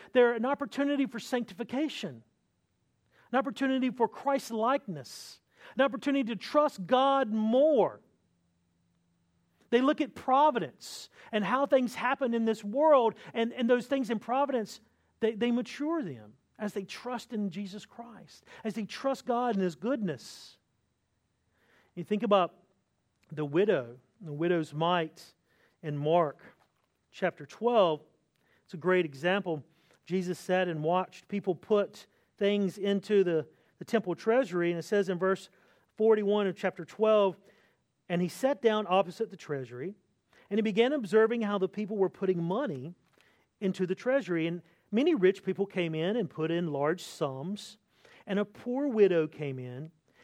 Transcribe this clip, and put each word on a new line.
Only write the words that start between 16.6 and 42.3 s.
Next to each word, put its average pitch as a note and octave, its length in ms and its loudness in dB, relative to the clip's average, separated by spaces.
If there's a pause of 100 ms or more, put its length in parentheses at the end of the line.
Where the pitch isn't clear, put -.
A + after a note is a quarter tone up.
they G3+ 120 -6
trust - 480 -10
in G#3 180 -4
Jesus G3 340 -10
Christ, - 600 -20 (180)
as G#3+ 120 -6
they A3 100 -6
trust - 420 -4
God A#3+ 300 0
and F#3+ 80 0
his E3+ 100 -2
goodness. G3 840 -6 (1400)
You F3 80 -8
think G#3 180 -2
about G3 320 4 (800)
the D3+ 120 -4
widow, C#3+ 520 2 (240)
the D#3+ 120 -12
widow's E3 400 0
mite E3 480 -2 (600)
in D3 160 -6
Mark D3+ 400 2 (720)
chapter E3 340 -6
twelve. G3 560 2 (640)
It's - 100 -18
a - 20 -10
great F3+ 280 2
example. D#3+ 600 -2 (400)
Jesus F3+ 340 -2
sat F#3 300 0
and D#3+ 120 -4
watched E3+ 460 -2
people G3 260 -4
put - 540 -2 (320)
things G3+ 400 0
into G3+ 460 2
the, E3 200 2 (360)
the D#3+ 40 -16
temple F#3 300 0
treasury, F3+ 560 0
and E3+ 80 -2
it D#3+ 60 -6
says G3+ 240 2
in F3+ 100 -2
verse F#3 300 0 (480)
forty-one G#3 500 4
of F#3 80 -2
chapter F3+ 300 -4
twelve, G#3 500 2 (720)
And F3 140 0
he F3 60 0
sat C4+ 340 -2
down G#3+ 260 2
opposite F#3 420 0
the F#3+ 60 -20
treasury, C3+ 580 -8 (560)
and G#3 80 0
he A3 40 2
began A3 300 2
observing A3 500 2
how G3+ 160 0
the F#3 100 0
people G#3 280 -6
were F#3+ 120 2
putting F#3 340 -2